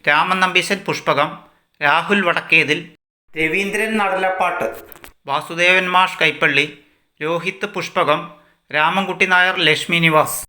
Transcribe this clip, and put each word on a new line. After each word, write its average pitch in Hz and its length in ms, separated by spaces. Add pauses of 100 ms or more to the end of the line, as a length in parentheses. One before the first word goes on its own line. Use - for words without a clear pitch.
രാമൻ 175 320
നമ്പീശൻ 180 460
പുഷ്പകം, 151 440 (500)
രാഹുൽ 170 480
വടക്കേതിൽ, 160 520 (580)
രവീന്ദ്രൻ 196 580
നടലപ്പാട്ട്, 185 720 (580)
വാസുദേവൻ 175 640
മാഷ് 180 320
കൈപ്പള്ളി, 151 460 (520)
രോഹിത് 170 460
പുഷ്പകം, 165 540 (540)
രാമൻകുട്ടി 180 520
നായർ, 185 300
ലക്ഷ്മി 170 420
നിവാസ്. 156 400 (100)